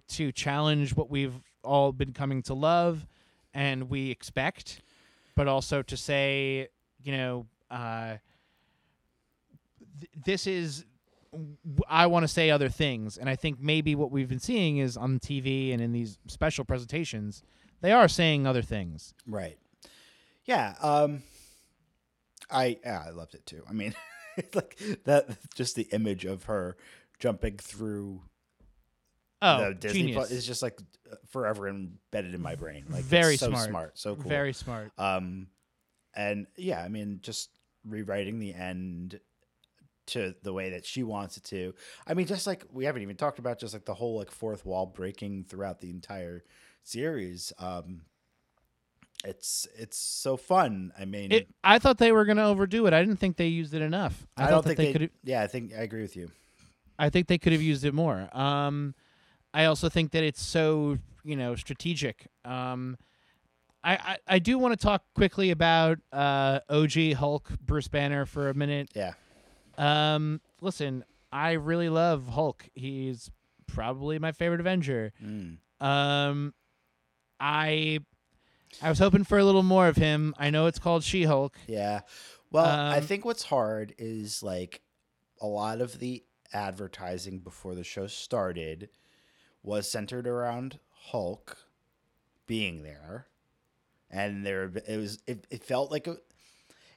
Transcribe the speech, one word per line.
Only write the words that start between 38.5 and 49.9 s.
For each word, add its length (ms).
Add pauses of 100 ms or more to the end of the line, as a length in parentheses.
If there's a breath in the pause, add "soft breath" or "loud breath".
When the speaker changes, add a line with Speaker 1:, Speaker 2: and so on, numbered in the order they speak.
Speaker 2:
end 640 (880)
to 280 (100)
the 80
way 180
that 160
she 160
wants 360
it 80
to. 280 (320 loud breath)
I 80
mean, 140
just, 180
like, 240
we 140
haven't 180
even 140
talked 240
about 180
just, 160
like, 100
the 100
whole, 220
like, 140
fourth 340
wall 220
breaking 560
throughout 380
the 100
entire 540 (400 soft breath)
series. 720
Um, 440 (1200)
it's, 420 (100)
it's 220